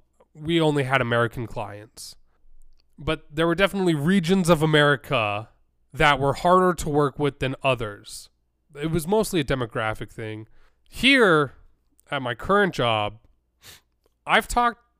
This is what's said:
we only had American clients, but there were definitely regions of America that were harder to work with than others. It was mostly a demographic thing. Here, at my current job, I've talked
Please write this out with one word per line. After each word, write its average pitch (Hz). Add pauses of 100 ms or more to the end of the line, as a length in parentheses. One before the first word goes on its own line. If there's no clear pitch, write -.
(340)
we 156
only 147
had 131
American 117
clients, 104 (840)
but 156
there 156
were 175
definitely 185
regions 170
of 156
America 139 (440)
that 143
were 139
harder 180
to 165
work 147
with 143
than 135
others. 110 (500)
It 160
was 160
mostly 202
a 143
demographic 117
thing. 110 (420)
Here, 208 (580)
at 143
my 120
current 196
job, 107 (1080)
I've 185
talked 240 (180)